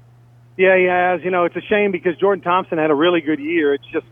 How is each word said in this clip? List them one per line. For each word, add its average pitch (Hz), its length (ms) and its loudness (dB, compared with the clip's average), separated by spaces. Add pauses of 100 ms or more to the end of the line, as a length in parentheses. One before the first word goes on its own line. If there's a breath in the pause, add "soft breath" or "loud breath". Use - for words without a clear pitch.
(560)
Yeah, 185 220 4
he 185 60 2
has. 180 400 0
You 180 80 -4
know, 180 140 0
it's 170 100 -4
a 175 60 -8
shame 208 300 0
because 175 260 -4
Jordan 196 260 0
Thompson 180 340 -2
had 156 140 0
a 147 40 2
really 170 260 2
good 151 180 -2
year. 151 340 -2
It's 123 180 -6
just 147 200 -6